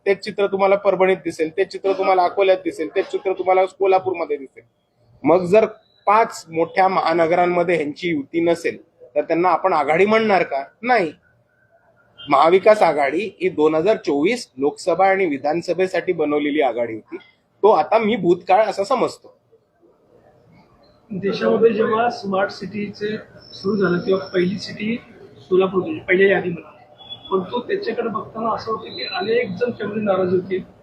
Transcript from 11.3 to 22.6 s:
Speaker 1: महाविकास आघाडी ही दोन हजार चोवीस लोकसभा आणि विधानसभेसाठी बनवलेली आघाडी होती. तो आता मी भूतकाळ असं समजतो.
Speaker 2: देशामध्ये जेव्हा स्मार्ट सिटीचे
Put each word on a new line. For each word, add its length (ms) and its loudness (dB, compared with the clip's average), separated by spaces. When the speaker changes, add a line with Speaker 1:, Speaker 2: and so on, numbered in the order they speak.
Speaker 1:
महाविकास 540 6
आघाडी 580 0
ही 80 -2
दोन 260 2
हजार 220 2
चोवीस 640 -2
लोकसभा 480 0
आणि 200 2
विधानसभेसाठी 840 -2
बनवलेली 480 -2
आघाडी 340 -2
होती. 220 -14
तो 80 6
आता 280 4
मी 180 0
भूतकाळ 480 2
असं 200 -2
समजतो. 500 -2
Speaker 2:
देशामध्ये 600 2
जेव्हा 380 0
स्मार्ट 400 -4
सिटीचे 680 -8